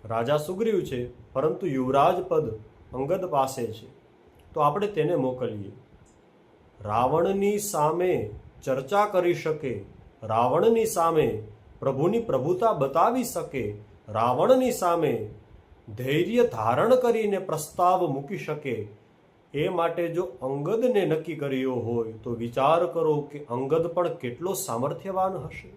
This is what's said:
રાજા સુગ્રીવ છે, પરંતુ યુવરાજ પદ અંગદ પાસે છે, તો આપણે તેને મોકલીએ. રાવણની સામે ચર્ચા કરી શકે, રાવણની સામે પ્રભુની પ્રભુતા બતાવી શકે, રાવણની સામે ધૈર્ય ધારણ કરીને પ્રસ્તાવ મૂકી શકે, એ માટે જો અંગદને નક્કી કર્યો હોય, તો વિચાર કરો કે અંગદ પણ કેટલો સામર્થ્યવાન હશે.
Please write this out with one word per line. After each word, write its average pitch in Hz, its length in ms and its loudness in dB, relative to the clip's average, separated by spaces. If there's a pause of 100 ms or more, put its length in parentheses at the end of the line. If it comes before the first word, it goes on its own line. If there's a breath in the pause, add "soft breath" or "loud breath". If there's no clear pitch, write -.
રાજા 120 300 2
સુગ્રીવ 185 440 0
છે, 123 520 -8
પરંતુ 170 340 0
યુવરાજ 139 560 2
પદ 131 300 0 (400)
અંગદ 156 320 -2
પાસે 131 480 -2
છે, - 140 -16 (640)
તો 156 80 -2
આપણે 156 260 2
તેને 165 280 0
મોકલીએ. 117 560 -4 (1080)
રાવણની 170 800 2
સામે 156 720 0 (340)
ચર્ચા 139 420 2
કરી 180 280 2
શકે, 147 520 -4 (380)
રાવણની 147 640 4
સામે 156 580 2 (360)
પ્રભુની 143 400 0
પ્રભુતા 180 540 0
બતાવી 175 500 2
શકે, 120 680 -8 (180)
રાવણની 160 640 4
સામે 160 580 0 (680)
ધૈર્ય 175 500 2
ધારણ 139 480 2
કરીને 220 440 2
પ્રસ્તાવ 180 680 0
મૂકી 147 300 -6
શકે, 131 500 -6 (680)
એ 156 160 0
માટે 170 380 -2
જો 165 160 -2
અંગદને 185 800 0
નક્કી 156 300 -2
કર્યો 131 380 -2
હોય, 113 400 -2
તો 120 180 -8
વિચાર 135 540 2
કરો 156 360 0
કે 143 180 -12
અંગદ 139 480 -2
પણ 170 260 -2
કેટલો 131 400 -6
સામર્થ્યવાન 185 800 -4
હશે. - 440 -12